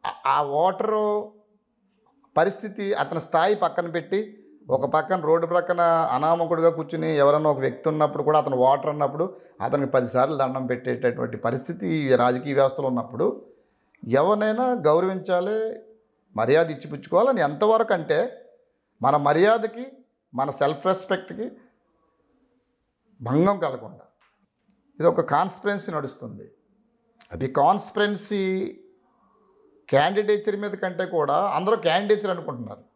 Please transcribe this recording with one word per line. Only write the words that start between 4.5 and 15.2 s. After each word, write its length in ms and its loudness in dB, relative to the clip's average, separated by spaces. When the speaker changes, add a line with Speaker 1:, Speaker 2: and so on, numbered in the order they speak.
Speaker 1:
ఒక 160 2
పక్కన 340 0
రోడ్డు 260 2
ప్రక్కన 340 0
అనామకుడుగా 600 2
కూర్చుని 460 -4
ఎవరన్నా 340 4
ఒక 80 0
వ్యక్తి 300 -2
ఉన్నప్పుడు 340 0
కూడా 160 4
అతను 180 0
ఓటర్ 340 4
అన్నప్పుడు 460 -2
అతనికి 300 -2
పదిసార్లు 460 2
దండం 300 -2
పెట్టేటటువంటి 720 -4
పరిస్థితి 520 -6
ఈ 260 2
రాజకీయ 400 2
వ్యవస్థలో 340 2
ఉన్నప్పుడు 580 -4
ఎవరినైనా 560 2
గౌరవించాలి, 1120 0